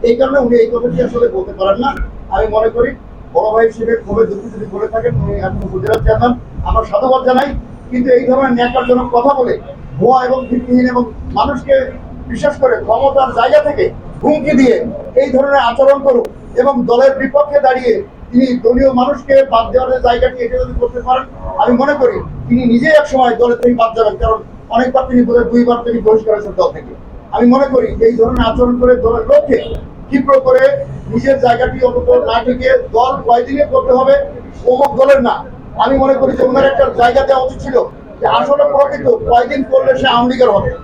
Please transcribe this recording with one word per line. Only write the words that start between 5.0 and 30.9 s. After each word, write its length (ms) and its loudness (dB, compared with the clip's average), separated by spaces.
উনি 180 -4
এখন 300 -6
উপজেলা 300 -4
চেয়ারম্যান, 460 0
আমরা 180 0
সাধুবাদ 420 0
জানাই। 280 0
কিন্তু 240 0
এই 140 2
ধরনের 260 2
ন্যাক্কারজনক 580 0
কথা 220 2
বলে, 260 -2
ভুয়া 280 2
এবং 220 -2
ভিত্তিহীন 400 0
এবং 240 -2
মানুষকে 580 0
বিশেষ 320 -2
করে 160 2
ক্ষমতার 580 0
জায়গা 380 2
থেকে 200 -2
হুমকি 280 0
দিয়ে 240 4
এই 160 2
ধরনের 280 2
আচরণ 440 2
করুক 240 2
এবং 300 0
দলের 300 4
বিপক্ষে 440 0
দাঁড়িয়ে 440 0
তিনি 280 2
দলীয় 340 2
মানুষকে 580 2
বাদ 200 0
দেওয়ার 200 0
যে 80 -2
জায়গাটি, 440 -2
এটা 140 -4
যদি 220 -6
করতে 220 -4
পারেন, 220 -2
আমি 200 2
মনে 160 0
করি 260 0
তিনি 180 0
নিজেই 260 2
এক 160 4
সময় 280 2
দলের 220 2
থেকে 180 2
বাদ 220 0
যাবেন, 200 0
কারণ 260 -2
অনেকবার 380 0
তিনি 180 2
বোধহয় 180 2
দুইবার 400 2
তিনি 160 -2
বহিষ্কার 340 2
হয়েছেন 240 -4
দল 140 0
থেকে। 220 -16
আমি 160 2
মনে 180 4
করি 220 0
এই 280 2
ধরনের 300 0
আচরণ 340 0
করে 160 4
দলের 300 -2
লক্ষ্যে 320 2
ক্ষিপ্র 320 2
করে 460 2